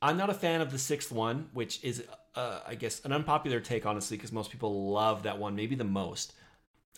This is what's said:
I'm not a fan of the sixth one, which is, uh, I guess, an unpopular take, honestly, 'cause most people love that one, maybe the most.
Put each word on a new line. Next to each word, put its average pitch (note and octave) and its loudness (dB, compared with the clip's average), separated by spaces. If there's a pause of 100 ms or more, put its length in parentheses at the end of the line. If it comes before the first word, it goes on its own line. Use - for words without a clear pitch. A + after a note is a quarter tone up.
I'm D3+ 4
not G3 2
a G3 2
fan E3 2
of C3+ 0
the C3 -4
sixth D3 -2
one, A#2+ 0
which A#2 -4
is, A#2+ -4 (300)
uh, A#2 -4
I A#2+ -6
guess, A2+ -6
an C#3 -2
unpopular D3 4
take, A2 0
honestly, G#2 0
'cause - -10
most A2 -4
people G2+ 0
love G#2 4
that G2+ -2
one, G2+ -2
maybe A2+ 0
the B2 -2
most. G2 -2 (640)